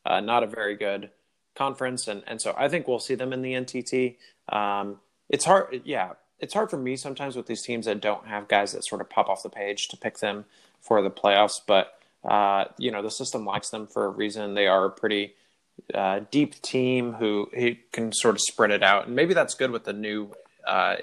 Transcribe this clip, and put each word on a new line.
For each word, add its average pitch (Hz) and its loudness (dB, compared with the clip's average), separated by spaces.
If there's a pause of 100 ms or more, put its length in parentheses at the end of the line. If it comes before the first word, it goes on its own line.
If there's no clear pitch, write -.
uh, 92 2
not 117 4
a 110 0
very 107 -4
good 98 -4 (440)
conference, 127 -4
and, 101 -8
and 113 -8
so 104 -2
I 139 0
think 156 -2
we'll 123 2
see - -4
them 127 -4
in 131 -4
the 127 -4
N 127 -4
T 127 -8
T. 127 -2 (320)
Um, 101 -2 (300)
it's 135 0
hard, 160 2
yeah, 101 -4 (260)
it's - -8
hard 208 -2
for 160 -6
me 131 -4
sometimes 135 -8
with 120 -8
these 113 -6
teams 117 -6
that 104 -2
don't 104 -4
have 104 -8
guys 101 2
that - -10
sort 104 -6
of - -12
pop 104 2
off 95 -2
the 101 -8
page 101 -6
to - -16
pick - -8
them 104 -4 (360)
for 107 4
the 98 0
playoffs, 101 4
but, 98 4 (280)
uh, 101 4 (140)
you 123 -2
know, 104 -4
the 107 -4
system 123 -6
likes 101 -6
them 107 -10
for 107 -2
a 98 0
reason. 104 -4
They 101 4
are 95 6
a 98 4
pretty, 104 -2 (580)
uh, 98 0 (100)
deep 143 0
team 127 0
who, 107 0
who 120 0 (160)
can 113 -4
sort 110 4
of 101 -2
spread 104 2
it 101 2
out, 98 6
and 120 -6
maybe 170 4
that's 147 2
good 131 0
with 117 -6
the 104 -4
new, 104 -6 (340)
uh, 92 2